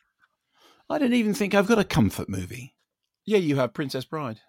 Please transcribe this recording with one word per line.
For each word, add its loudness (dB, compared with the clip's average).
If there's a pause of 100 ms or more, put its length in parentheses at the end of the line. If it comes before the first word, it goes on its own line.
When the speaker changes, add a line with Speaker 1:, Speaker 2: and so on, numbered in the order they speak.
(880)
Speaker 1:
I -2
don't 2
even 2
think -2
I've 4
got 4
a 4
comfort 0
movie. -10 (500)
Speaker 2:
Yeah, 2
you 2
have 0
Princess -6
Bride. -8